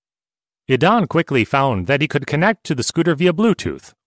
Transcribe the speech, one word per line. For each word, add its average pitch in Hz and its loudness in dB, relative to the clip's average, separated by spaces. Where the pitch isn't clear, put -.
Idan 170 2
quickly 143 0
found 123 -2
that 139 0
he 151 -2
could 135 -4
connect 180 -2
to 160 -4
the 120 -4
scooter 165 0
via 175 2
Bluetooth 160 -2